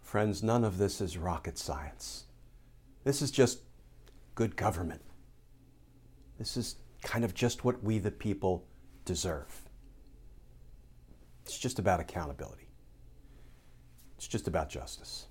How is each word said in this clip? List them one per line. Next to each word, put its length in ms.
Friends, 400
none 220
of 160
this 200
is 160
rocket 440
science. 640
This 180
is 80
just 300
good 220
government. 460
This 180
is 200
kind 200
of 120
just 280
what 200
we 160
the 100
people 560
deserve. 640
It's 160
just 180
about 220
accountability. 720
It's 100
just 200
about 220
justice. 600